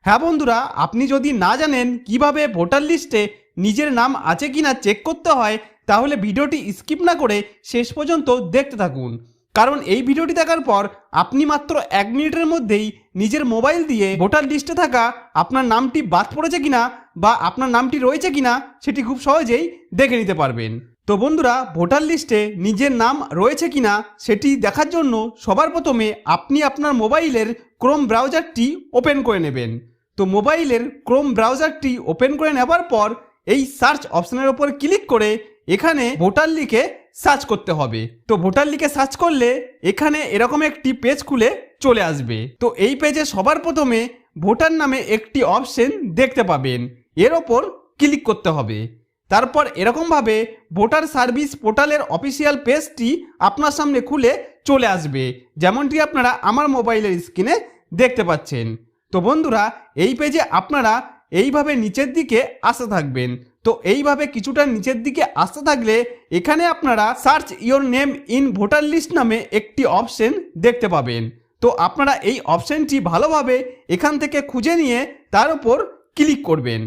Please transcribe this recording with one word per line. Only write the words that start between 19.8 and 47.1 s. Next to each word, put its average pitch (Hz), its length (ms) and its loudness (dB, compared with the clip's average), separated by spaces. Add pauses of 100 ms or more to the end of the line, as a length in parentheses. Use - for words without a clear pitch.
দেখে 254 220 4
নিতে 190 200 -2
পারবেন। 117 320 -2 (360)
তো 208 40 2 (100)
বন্ধুরা, 294 320 2 (220)
ভোটার 175 340 2
লিস্টে 240 300 0 (260)
নিজের 220 260 0 (100)
নাম 254 140 2 (240)
রয়েছে 294 340 2
কিনা 240 180 2 (320)
সেটি 233 260 0 (140)
দেখার 285 300 0
জন্য 294 200 0 (300)
সবার 254 300 2
প্রথমে 254 320 0 (280)
আপনি 277 240 -2 (120)
আপনার 294 220 -2 (100)
মোবাইলের 240 460 0 (340)
Chrome 277 280 4
ব্রাউজারটি 254 560 0 (320)
ওপেন 285 180 2 (100)
করে 208 200 0
নেবেন। 127 240 -4 (480)
তো 202 40 0 (120)
মোবাইলের 254 480 2 (240)
Chrome 269 300 2
ব্রাউজারটি 269 560 0 (200)
ওপেন 247 260 2
করে 311 200 0
নেবার 320 240 2 (100)
পর 214 160 2 (460)
এই 269 80 2 (160)
সার্চ 285 240 2 (160)
অপশনের 247 340 -2
ওপর 285 140 -2 (140)
ক্লিক 359 320 0
করে 214 180 2 (440)
এখানে 294 300 0 (180)
ভোটার 294 360 2
লিখে 247 240 0 (400)
সার্চ 277 280 2
করতে 190 280 -4
হবে। 117 220 -4 (280)
তো - 40 0 (100)
ভোটার 190 300 2
লিখে 302 240 -2
সার্চ 269 160 0 (100)
করলে 285 260 2 (420)
এখানে 302 280 0 (160)
এরকম 247 260 2 (100)
একটি 269 200 -2 (120)
পেজ 277 160 2 (100)
খুলে 240 200 2 (360)
চলে 233 260 4
আসবে। 120 280 -4 (240)
তো 240 40 0 (200)
এই 269 140 0
পেজে 302 220 0 (100)
সবার 220 320 0
প্রথমে 269 360 0 (440)
ভোটার 240 360 4
নামে 269 180 0 (180)
একটি 220 240 -4 (160)
অপশন 254 340 0 (280)
দেখতে 262 320 2
পাবেন, 131 300 0 (440)